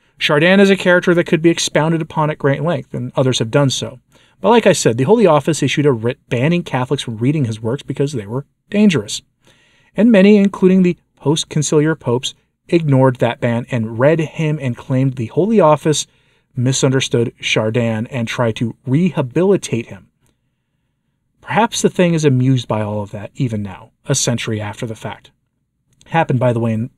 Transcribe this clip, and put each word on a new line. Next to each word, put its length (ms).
Chardin 420
is 100
a 60
character 380
that 120
could 160
be 80
expounded 500
upon 300
at 80
great 240
length, 320
and 220
others 240
have 100
done 180
so. 300
But 100
like 160
I 60
said, 240
the 80
Holy 220
Office 360
issued 240
a 60
writ 260
banning 340
Catholics 400
from 140
reading 300
his 140
works 220
because 300
they 140
were 200
dangerous. 520
And 140
many, 260
including 460
the 140
post-conciliar 840
popes, 360
ignored 480
that 240
ban 300
and 280
read 220
him 420
and 140
claimed 380
the 120
Holy 340
Office 460
misunderstood 840
Chardin 680
and 220
tried 280
to 200
rehabilitate 1000
him. 220
Perhaps 420
the 80
thing 240
is 100
amused 440
by 140
all 200
of 80
that, 240
even 280
now, 280
a 80
century 460
after 260
the 80
fact. 380
Happened, 320
by 140
the 80
way, 120
in 260